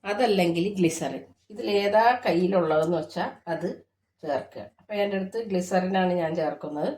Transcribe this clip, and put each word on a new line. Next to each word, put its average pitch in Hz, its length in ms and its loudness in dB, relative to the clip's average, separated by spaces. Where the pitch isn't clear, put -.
അതല്ലെങ്കിൽ 185 540 2
ഗ്ലിസറിൻ. 160 440 0
ഇതിലേതാ 208 540 2
കയ്യിലുള്ളതെന്ന് 170 760 2
വെച്ചാൽ 175 300 -6
അത് 160 160 -4
ചേർക്കുക. 135 400 -6
അപ്പം - 220 -12
എൻ്റെ 202 180 0
അടുത്ത് 190 200 -6
ഗ്ലിസറിനാണ് 185 720 0
ഞാൻ 160 180 0
ചേർക്കുന്നത്. 151 580 -4